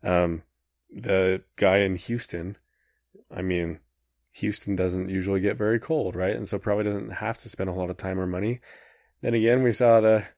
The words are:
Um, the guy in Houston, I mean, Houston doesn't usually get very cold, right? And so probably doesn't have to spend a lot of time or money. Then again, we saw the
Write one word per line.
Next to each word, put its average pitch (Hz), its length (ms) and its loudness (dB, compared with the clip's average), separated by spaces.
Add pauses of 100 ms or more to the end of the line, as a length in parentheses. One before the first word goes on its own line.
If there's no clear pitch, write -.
Um, 87 400 0 (480)
the 95 520 0 (140)
guy 98 220 4
in 95 180 2
Houston, 95 600 -8 (760)
I - 60 -8
mean, 87 400 -2 (520)
Houston 101 440 -4
doesn't 92 320 -2
usually 95 320 -2
get 98 160 0
very 110 240 0
cold, 110 340 -4
right? 92 220 -2
And 110 100 -8
so 104 120 -6
probably 104 260 -2
doesn't 104 260 -4
have 107 280 -6
to - 100 -16
spend 92 220 -6
a - 20 -4
lot 90 160 -4
of 90 80 -6
time 95 240 -6
or 92 60 -2
money. 101 340 -4 (640)
Then 117 100 -2
again, 117 300 4
we 123 100 4
saw 113 280 6
the 110 260 4 (120)